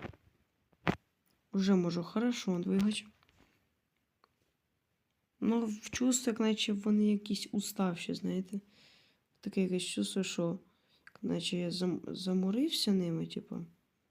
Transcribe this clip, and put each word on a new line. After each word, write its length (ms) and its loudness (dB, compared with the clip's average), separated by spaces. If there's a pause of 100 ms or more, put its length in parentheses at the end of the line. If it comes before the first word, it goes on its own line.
(1500)
вже 220 4
можу 280 2
хорошо 560 -2
двигати. 460 0 (2250)
Ну, 260 2
в 240 -6
чувствах, 500 2
наче 340 2
вони 380 4
якісь 400 -2
уставші, 600 -2
знаєте. 480 -4 (800)
Таке 200 0
якесь 220 2
чувство, 400 -2
що 360 -2 (640)
наче 340 -2
я 140 -2
зам-, 440 -2
заморився 760 0
ними, 360 0
типу. 380 -8 (460)